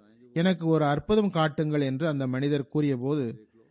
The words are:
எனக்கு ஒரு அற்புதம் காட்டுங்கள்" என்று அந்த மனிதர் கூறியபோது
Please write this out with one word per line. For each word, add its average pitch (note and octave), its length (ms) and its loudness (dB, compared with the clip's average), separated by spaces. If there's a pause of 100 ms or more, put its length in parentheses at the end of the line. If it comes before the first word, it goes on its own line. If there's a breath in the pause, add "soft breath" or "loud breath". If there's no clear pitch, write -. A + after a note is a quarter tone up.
(340)
எனக்கு E3 340 0
ஒரு D#3 180 4
அற்புதம் G3+ 440 2
காட்டுங்கள்" D3+ 520 0
என்று C3+ 260 -2
அந்த C#3 200 -2
மனிதர் C#3 400 -2
கூறியபோது C3+ 800 -2 (240)